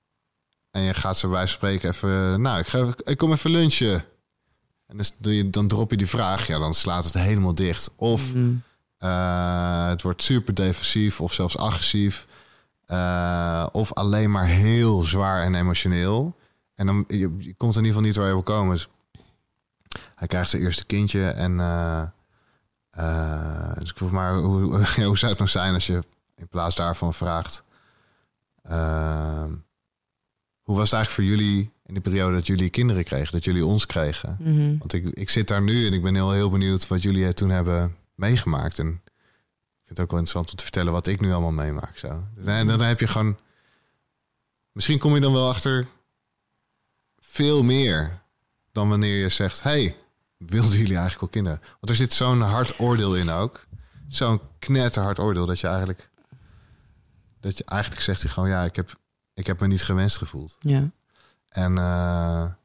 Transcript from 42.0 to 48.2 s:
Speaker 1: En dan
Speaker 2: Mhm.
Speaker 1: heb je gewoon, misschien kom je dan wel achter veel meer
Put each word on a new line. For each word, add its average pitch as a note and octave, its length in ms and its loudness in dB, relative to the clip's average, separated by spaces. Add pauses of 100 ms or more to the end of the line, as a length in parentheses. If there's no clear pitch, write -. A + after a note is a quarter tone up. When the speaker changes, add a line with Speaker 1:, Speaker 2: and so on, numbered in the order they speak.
Speaker 1:
En G#2+ 220 2
dan C#3 100 4
Speaker 2:
Mhm. A#2+ 100 2
Speaker 1:
heb A#2 120 2
je A#2 80 0
gewoon, G#2+ 300 0 (1300)
misschien C3+ 280 0
kom D3 160 4
je C#3+ 60 4
dan C#3 120 4
wel C3 160 4
achter B2+ 380 -2 (1300)
veel D3 440 2
meer F#2 580 2 (500)